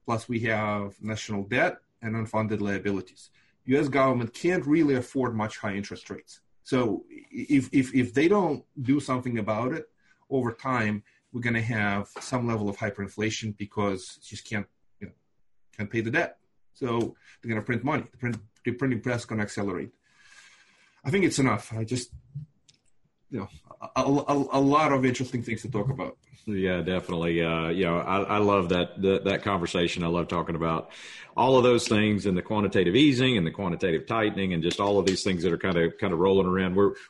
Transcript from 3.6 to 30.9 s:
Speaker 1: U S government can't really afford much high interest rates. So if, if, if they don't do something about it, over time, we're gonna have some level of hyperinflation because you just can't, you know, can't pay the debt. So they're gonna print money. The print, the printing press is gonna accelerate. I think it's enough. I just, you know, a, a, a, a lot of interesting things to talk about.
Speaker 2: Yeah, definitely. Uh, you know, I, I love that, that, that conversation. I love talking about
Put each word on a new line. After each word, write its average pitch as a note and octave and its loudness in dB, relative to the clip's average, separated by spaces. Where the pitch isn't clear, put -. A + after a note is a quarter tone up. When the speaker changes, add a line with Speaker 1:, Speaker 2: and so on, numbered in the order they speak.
Speaker 1:
U C3 2
S D#3 0
government B2+ 0
can't E3+ 0
really D3 4
afford B2 -2
much G#2+ -4
high G2+ -6
interest G2+ -10
rates. - -16
So B2 0
if, - -2
if, C3 2
if A#2+ 2
they D3 4
don't F3+ 2
do C#3 2
something B2 -2
about A2 -2
it, D#3 -6
over B2+ 0
time, A2 -2
we're B2 -8
gonna A#2 0
have G#2 -2
some B2 -4
level G#2+ -2
of G2+ -4
hyperinflation G#2+ -6
because G2+ -4
you - -18
just - -16
can't, G#2 -6
you - -14
know, - -20
can't G2+ -8
pay A2+ -2
the A#2 -4
debt. - -2
So A#2 -2
they're A#2+ -8
gonna G#2+ -2
print B2 -2
money. D3 -2
The - -20
print, A#2+ -4
the A#2+ -2
printing A#2+ -2
press A#2+ -2
is - -12
gonna A2 -4
accelerate. G2+ -6
I C3+ -6
think F#3 4
it's - 0
enough. A2+ 0
I A2 -4
just, B2+ -6
you A#2 -6
know, G2 -8
a, B2+ 2
a, - 4
a, C#3 2
a C#3 4
lot D3 4
of C3 4
interesting B2 0
things A2 -6
to G#2 -8
talk G#2+ -2
about. - -6
Speaker 2:
Yeah, F#2 0
definitely. E2+ 0
Uh, E2 0
you F2+ 0
know, E2+ 2
I, G2 0
I G#2 0
love G2+ 4
that, F2+ 0
that, F#2+ 2
that G2 0
conversation. F2 0
I E2+ 0
love E2+ 0
talking E2+ -2
about D#2+ -2